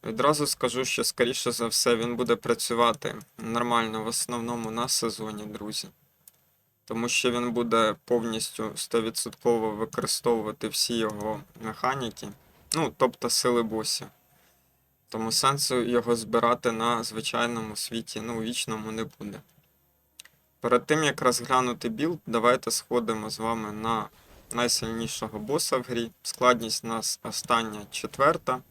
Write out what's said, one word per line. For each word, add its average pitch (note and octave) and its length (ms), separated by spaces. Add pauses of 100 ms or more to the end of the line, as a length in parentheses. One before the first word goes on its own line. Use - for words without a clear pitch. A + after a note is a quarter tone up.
Відразу C#3 420
скажу, B2+ 380
що, A#2+ 200
скоріше A#2+ 480
за A#2 140
все, A#2+ 300
він A#2 200
буде A#2+ 200
працювати A#2 800 (200)
нормально A2+ 640
в G#2+ 40
основному A#2 640
на A#2+ 180
сезоні, A2 580
друзі. G#2 420 (960)
Тому A#2 240
що - 220
він A#2+ 220
буде A2+ 520
повністю A2+ 680
стовідсотково A2+ 960
використовувати A2 960
всі - 280
його G#2+ 440 (220)
механіки, A#2+ 680 (460)
ну, D3+ 220
тобто B2 340
сили A#2+ 320
босів. A2 440 (1000)
Тому A2+ 240
сенсу C3+ 500
його A#2+ 340
збирати A#2 560
на A2+ 300
звичайному A2+ 720
світі, - 440
ну, A2+ 200
вічному A2 520
не A2 120
буде. G#2 360 (1200)
Перед B2 240
тим, D#3 180
як C#3+ 180
розглянути B2 680
білд, C#3+ 380
давайте A#2 440
сходимо A2 600
з - 80
вами A2 340
на A2 360 (440)
найсильнішого A2+ 840
боса C3+ 380
в B2 60
грі. A#2 280 (120)
Складність A#2 640
у A#2 40
нас A2+ 340
остання, A2+ 580 (100)
четверта. C#3 800